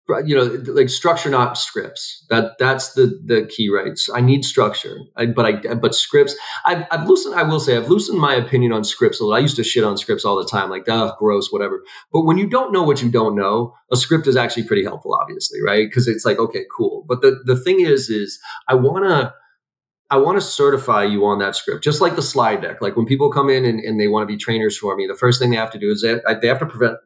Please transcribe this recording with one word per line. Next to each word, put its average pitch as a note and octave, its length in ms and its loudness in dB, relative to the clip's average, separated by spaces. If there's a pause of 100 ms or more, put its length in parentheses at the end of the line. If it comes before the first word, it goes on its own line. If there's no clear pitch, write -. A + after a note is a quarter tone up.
(240)
you D3+ 100 0
know, B2+ 100 4 (280)
like, C3+ 160 4
structure, E3 400 0
not B2+ 300 0
scripts. - 720 -8
That, A2+ 280 0
that's C3 360 -2
the, B2 300 2
the A2 220 0
key, G#2+ 220 -4
right? F#2+ 280 -2
So - 200 -4
I B2 40 0
need C3 240 4
structure, G#2 540 -2 (180)
I, A#2 100 -2
but A#2 200 0
I, G#2+ 280 -2
but A#2 200 0
scripts, C#3+ 400 2 (300)
I've, F3 260 0
I've E3 180 -2
loosened, - 280 2
I E3+ 80 2
will D3+ 160 0
say, B2 160 2
I've A#2 120 -2
loosened G3+ 300 2
my C#3+ 160 2
opinion A#2+ 380 2
on G#2+ 100 0
scripts - 380 0
a A2+ 40 -2
little. G#2+ 120 2
I B2 40 4
used C#3+ 160 2
to A#2 80 -2
shit A2+ 200 2
on G2+ 120 0
scripts G2 280 -4
all G2+ 120 2
the F#2 120 -4
time, G2 220 -2
like, F#2+ 180 -8
"Ugh, A2+ 300 0
gross, G#2 340 0
whatever." G2+ 300 -4 (300)
But D#3+ 120 2
when E3 140 4
you G3 100 0
don't B3 240 0
know F#3 100 2
what C#3 200 2
you A#2+ 80 0
don't A2 260 2
know, G#2 380 -2 (180)
a A#2+ 40 2
script D#3 300 0
is B2+ 100 4
actually A#2 280 -2
pretty G2+ 200 0
helpful, F#2+ 300 -6
obviously, - 460 -6
right? G#2 320 0
'Cause B2 160 0
it's G#2+ 160 -2
like, A2 140 2
"Okay, G#2+ 260 -4 (120)
cool." - 320 -4
But B2+ 120 -2
the, C3+ 240 4
the B2+ 120 2
thing F#3 240 2
is, D3 280 2
is G#2 300 -6 (300)
I C3 60 4
wanna, D3 600 2 (760)
I C3+ 100 2
wanna F3 220 4
certify C3 640 2
you G#2 240 2
on G2+ 140 0
that G2 160 -4
script, - 260 -6
just D3+ 180 0
like E3+ 140 2
the E3 80 -2
slide A2 400 0
deck. E2 180 -10
Like, G2+ 160 -4
when A#2 100 0
people C3+ 220 2
come C#3 220 2
in C3 140 2
and, A2+ 160 0
and G#2+ 200 -2
they G#2 60 2
wanna G#2 200 0
be G#2 100 -6
trainers A2 420 -2
for G2 160 -4
me, F#2+ 140 -4
the F#2+ 80 -8
first B2 240 2
thing A#2+ 100 2
they A#2 60 0
have A2+ 160 -4
to G2+ 80 -14
do G#2 100 0
is G#2 120 -2
they, A#2 180 0 (200)
they A#2+ 60 2
have B2+ 140 0
to D#3 60 -4
prevent, A#2 400 -2